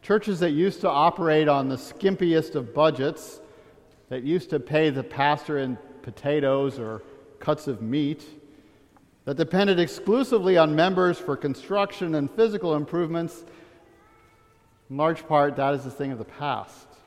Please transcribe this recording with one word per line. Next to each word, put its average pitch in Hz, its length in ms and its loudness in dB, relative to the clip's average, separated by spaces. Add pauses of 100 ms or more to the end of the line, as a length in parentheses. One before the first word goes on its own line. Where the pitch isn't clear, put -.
Churches 208 380 0
that 175 120 2
used 175 300 0
to 190 80 2
operate 156 580 4
on 139 220 2
the 127 80 -4
skimpiest 170 760 0
of 123 180 -6
budgets, 147 680 0 (720)
that 127 140 -8
used 160 260 -2
to 151 100 -2
pay 156 300 0
the 131 140 -4
pastor 143 560 -2
in 127 180 -4 (240)
potatoes 139 760 -2
or 110 240 -10 (380)
cuts 147 260 -4
of 113 140 -6
meat, 143 420 -4 (1000)
that 139 100 -6
depended 180 420 2
exclusively 190 800 2
on 156 160 6
members 180 460 2
for 143 160 -4
construction 180 800 -4
and 143 160 -2
physical 202 440 0
improvements, 170 680 -4 (1500)
in 135 60 -10
large 160 320 0
part, 143 300 2
that 139 160 0
is 131 120 -6
a 127 60 -10
thing 139 220 -8
of 120 40 -10
the 110 60 -10
past. 127 640 -8 (200)